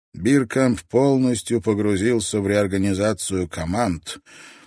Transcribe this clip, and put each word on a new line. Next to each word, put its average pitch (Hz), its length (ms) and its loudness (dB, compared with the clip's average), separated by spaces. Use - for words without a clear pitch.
Биркамп 123 720 2
полностью 127 800 0
погрузился 104 800 0
в 98 80 0
реорганизацию 98 1000 0
команд. 87 720 -4